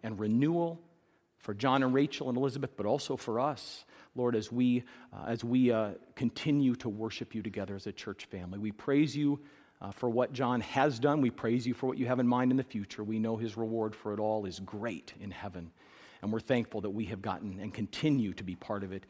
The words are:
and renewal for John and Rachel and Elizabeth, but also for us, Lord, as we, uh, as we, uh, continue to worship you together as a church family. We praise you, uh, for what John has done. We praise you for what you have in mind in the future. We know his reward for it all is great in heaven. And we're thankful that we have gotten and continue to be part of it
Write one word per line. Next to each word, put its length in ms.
and 160
renewal 600
for 140
John 280
and 120
Rachel 360
and 80
Elizabeth, 380
but 100
also 300
for 240
us, 460
Lord, 220
as 160
we, 320
uh, 140
as 160
we, 280
uh, 200
continue 640
to 120
worship 460
you 80
together 320
as 100
a 60
church 340
family. 320
We 140
praise 440
you, 240
uh, 120
for 180
what 240
John 280
has 380
done. 220
We 80
praise 380
you 60
for 140
what 100
you 100
have 120
in 80
mind 240
in 60
the 60
future. 400
We 160
know 180
his 180
reward 400
for 180
it 60
all 260
is 140
great 640
in 100
heaven. 400
And 120
we're 60
thankful 420
that 80
we 160
have 160
gotten 380
and 120
continue 600
to 100
be 120
part 280
of 80
it 180